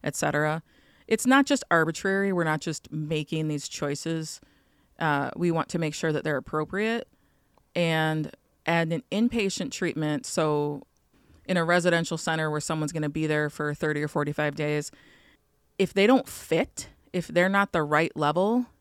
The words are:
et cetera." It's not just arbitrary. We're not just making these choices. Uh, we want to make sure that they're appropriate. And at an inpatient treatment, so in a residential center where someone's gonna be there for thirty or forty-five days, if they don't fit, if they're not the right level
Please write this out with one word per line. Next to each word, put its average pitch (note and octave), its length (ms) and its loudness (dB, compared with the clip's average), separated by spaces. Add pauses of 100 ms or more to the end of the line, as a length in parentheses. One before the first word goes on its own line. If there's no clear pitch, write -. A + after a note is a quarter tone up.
et D3+ 120 -6
cetera." D3+ 480 0 (440)
It's - 180 0
not C4+ 200 6
just C#4 240 0
arbitrary. F#3+ 640 2
We're F3 100 2
not D#3 180 0
just - 300 -8
making D#3 560 -2
these D3+ 200 -4
choices. D#3 760 -6 (580)
Uh, C#3+ 360 0
we F3 160 0
want E3 180 -2
to F3 100 -2
make D#3 140 -2
sure D#3+ 180 -2
that D3+ 120 -2
they're D3+ 140 0
appropriate. G3+ 720 -4 (680)
And D#3+ 600 0 (300)
at E3 280 2
an D#3+ 180 -4
inpatient G#3 600 0
treatment, D3+ 540 -2
so D3 580 0 (640)
in F3+ 120 0
a E3 80 2
residential E3+ 520 2
center D#3+ 320 -2
where D3+ 120 -2
someone's D#3 320 -4
gonna D3+ 160 -2
be D#3 180 -2
there D3+ 220 2
for D3 240 -4
thirty D3+ 280 -2
or D3+ 60 -2
forty-five D3 480 -2
days, D3+ 360 -2 (880)
if F#3+ 140 2
they G3 120 4
don't B3+ 220 6
fit, - 640 -4 (220)
if F3+ 160 -4
they're F3+ 220 2
not G3 220 2
the E3 120 0
right D3+ 320 2
level F#3 520 2 (140)